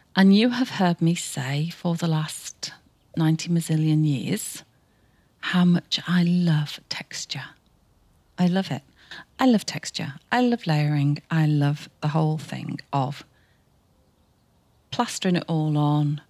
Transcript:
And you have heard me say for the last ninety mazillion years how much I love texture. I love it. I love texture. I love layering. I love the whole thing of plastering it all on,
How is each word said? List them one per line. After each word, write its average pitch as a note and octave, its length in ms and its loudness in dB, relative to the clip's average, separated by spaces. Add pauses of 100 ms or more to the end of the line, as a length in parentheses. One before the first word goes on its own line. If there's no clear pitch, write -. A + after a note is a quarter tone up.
(160)
And G3 200 8
you A3+ 140 6
have A#3+ 220 -2
heard F3 300 0
me E3 140 4
say C#3+ 540 -4
for E3+ 260 -4
the E3+ 120 -4
last - 640 -6 (460)
ninety D#3+ 320 0
mazillion D#3 560 2
years - 580 -4 (760)
how - 260 0
much - 420 0
I F3 160 2
love E3+ 560 0 (100)
texture. - 560 -12 (920)
I F3+ 100 2
love F#3+ 240 0
it. - 120 -8 (560)
I C4 60 4
love A#3 200 4
texture. - 500 -10 (160)
I A#3+ 100 2
love A#3+ 260 0
layering. D3 520 2 (120)
I D#3+ 140 2
love D3 440 0 (120)
the D3+ 80 -2
whole D#3 280 0
thing - 420 -10 (120)
of C#3 320 -4 (1700)
plastering G3 460 -2
it - 100 -2
all D#3 300 0
on, D3 520 0